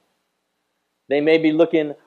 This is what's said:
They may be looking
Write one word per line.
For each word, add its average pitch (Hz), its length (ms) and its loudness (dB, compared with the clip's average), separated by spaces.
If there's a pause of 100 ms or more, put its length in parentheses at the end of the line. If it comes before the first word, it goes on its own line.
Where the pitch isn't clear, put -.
(1080)
They 143 140 -2
may 160 160 2
be 160 140 0
looking 156 440 0 (120)